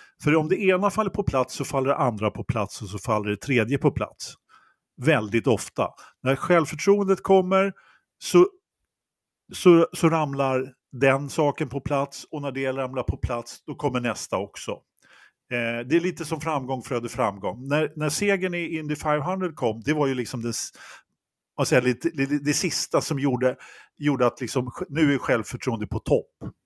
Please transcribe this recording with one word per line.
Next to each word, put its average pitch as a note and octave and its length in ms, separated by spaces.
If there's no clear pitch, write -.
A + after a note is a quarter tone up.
För D3 120
om D#3 140
det F#3+ 120
ena F#3+ 280
faller G#3 200
på - 140
plats C3 320
så C#3 100
faller C3+ 240
det C#3 60
andra A2 360
på - 120
plats - 380
och G2+ 80
så G2+ 80
faller G#2+ 320
det G#2 80
tredje B2 400
på D3 140
plats. - 420
Väldigt A#2 460
ofta. A2 420
När C3 120
självförtroendet F#3 880
kommer F#3+ 500
så, F3+ 240
så, E3+ 400
så - 160
ramlar C#3 640
den C3+ 380
saken D3 400
på C3+ 120
plats - 500
och D3 100
när C#3+ 100
det C3+ 220
ramlar C3 300
på C3 140
plats - 480
då D3 100
kommer B2+ 240
nästa A#2 380
också. - 340
Eh, A#2+ 360
det C3+ 80
är E3+ 40
lite E3 260
som D3+ 160
framgång C3+ 420
föder A#2+ 260
framgång. G2+ 580
När, D3 280
när D3+ 140
segern F#3 440
i E3+ 240
Indy D3+ 180
five D3+ 240
hundred F3+ 360
kom, A2+ 300
det C#3+ 80
var D3 140
ju C3+ 80
liksom A#2+ 260
det A#2 80
s-, - 220
vad C#3 120
säger C3 140
jag, B2 60
lite, B2+ 220
det, C#3 340
det D3 100
sista - 480
som C#3+ 180
gjorde, B2+ 380
gjorde C3+ 300
att - 140
liksom, B2+ 300
nu C#3+ 240
är C3+ 40
självförtroende A#2 720
på A2+ 120
topp. - 320